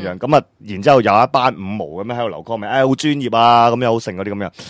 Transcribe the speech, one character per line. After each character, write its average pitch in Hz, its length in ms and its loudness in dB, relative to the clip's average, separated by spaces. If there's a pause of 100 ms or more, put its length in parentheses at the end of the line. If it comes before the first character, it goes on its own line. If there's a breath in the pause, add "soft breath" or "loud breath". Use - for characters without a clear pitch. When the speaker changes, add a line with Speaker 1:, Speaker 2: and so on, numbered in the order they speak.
Speaker 1:
樣， 92 100 -8
Speaker 2:
嗯。 92 60 -14
Speaker 1:
咁 139 180 0
啊， - 80 2 (180)
然 101 200 -10
之 147 80 4
後 135 100 6
有 104 100 2
一 110 220 4
班 127 220 0
五 - 60 -16
毛 98 260 -10
咁 82 180 -12
樣 120 100 -10
喺 120 60 -8
度 117 80 -4
留 82 160 -12
comment， 107 240 -8
「唉， 131 180 2
好 131 80 2
專 147 200 -2
業 123 220 -4
啊」 117 360 6
咁 117 60 0
樣， 123 140 0
好 117 60 0
盛 110 160 -8
嗰 92 80 -8
啲 101 120 -6
咁 101 120 -6
樣。 85 40 -12 (200 loud breath)